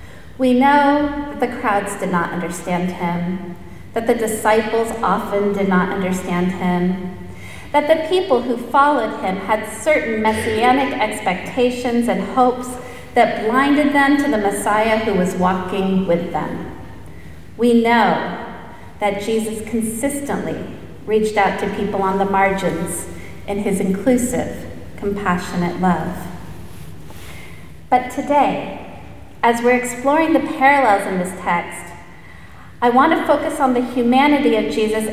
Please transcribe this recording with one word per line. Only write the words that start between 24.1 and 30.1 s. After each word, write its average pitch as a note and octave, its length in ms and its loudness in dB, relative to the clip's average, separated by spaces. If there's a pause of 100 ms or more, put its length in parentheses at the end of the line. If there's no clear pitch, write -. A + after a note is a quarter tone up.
compassionate F3+ 840 -2
love. E3+ 480 -2 (1600)
But B3 220 2
today, A3+ 720 0 (600)
as A#3 160 2
we're A#3+ 160 4
exploring D4 560 2